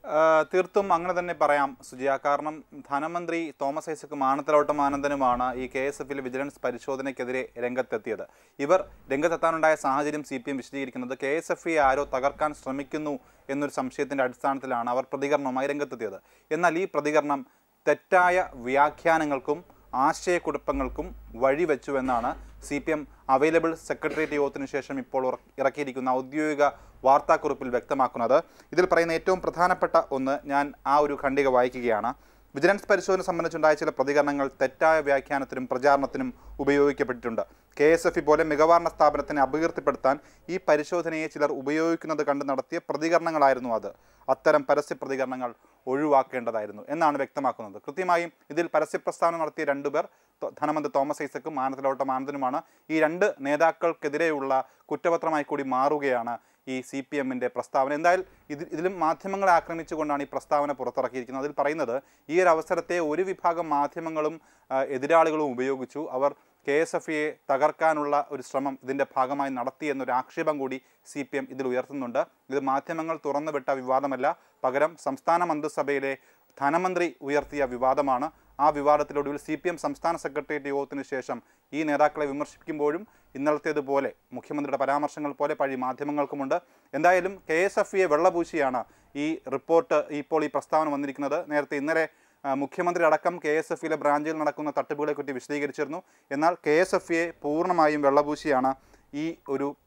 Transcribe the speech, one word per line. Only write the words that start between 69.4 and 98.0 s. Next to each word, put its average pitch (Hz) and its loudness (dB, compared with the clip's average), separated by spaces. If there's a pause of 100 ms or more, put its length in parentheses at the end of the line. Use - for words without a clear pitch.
നടത്തി 127 -6
എന്നൊരു 135 -4
ആക്ഷേപം 151 -2
കൂടി 135 -4 (340)
സി 147 -6
പി 135 -8
എം 131 -4
ഇതിൽ 131 -6
ഉയർത്തുന്നുണ്ട്. 127 -4 (300)
ഇത് 139 -2
മാധ്യമങ്ങൾ 156 -4
തുറന്നുവിട്ട 147 -4
വിവാദമല്ല, 135 -2 (280)
പകരം 143 2 (100)
സംസ്ഥാന 165 0
മന്ത്രിസഭയിലെ 143 -2 (480)
ധനമന്ത്രി 175 0
ഉയർത്തിയ 143 -2
വിവാദമാണ്. 131 0 (300)
ആ 143 6
വിവാദത്തിലൊടുവിൽ 147 0
സി 156 -4
പി 147 -4
എം 170 -4
സംസ്ഥാന 165 -4
സെക്രട്ടേറിയറ്റ് 147 -6
യോഗത്തിന് 139 -6
ശേഷം 127 -6 (300)
ഈ 151 -4
നേതാക്കളെ 151 2
വിമർശിക്കുമ്പോഴും 151 -4 (320)
ഇന്നലത്തേതുപോലെ 139 -2 (200)
മുഖ്യമന്ത്രിയുടെ 139 -6
പരാമർശങ്ങൾ 147 -2
പോലെ 147 -2
പഴി 135 0
മാധ്യമങ്ങൾക്കുമുണ്ട്. 143 -4 (380)
എന്തായാലും 180 2
കെ 160 2
എസ് 202 -2
എഫ് 196 -4
ഇയെ 190 4
വെള്ളപൂശിയാണ് 156 2 (400)
ഈ 160 -4 (160)
റിപ്പോർട്ട്, 165 2 (220)
ഇപ്പോൾ 156 -2
ഈ 143 -4
പ്രസ്താവന 156 0
വന്നിരിക്കുന്നത്. 143 -4 (140)
നേരത്തെ 147 -2
ഇന്നലെ, 156 0 (360)
ആ, 139 -2
മുഖ്യമന്ത്രി 175 0
അടക്കം 170 2
കെ 151 0
എസ് 156 -8
എഫ് 160 -6
ഇയിലെ 156 -2
ബ്രാഞ്ചുകൾ 147 0
നടക്കുന്ന 151 -2
തട്ടിപ്പുകളെപ്പറ്റി 147 -4
വിശദീകരിച്ചിരുന്നു. 147 -6 (280)
എന്നാൽ 156 2 (120)
കെ 151 4
എസ് 185 0
എഫ് 175 -2
ഇയെ 165 0 (100)
പൂർണ്ണമായും 156 2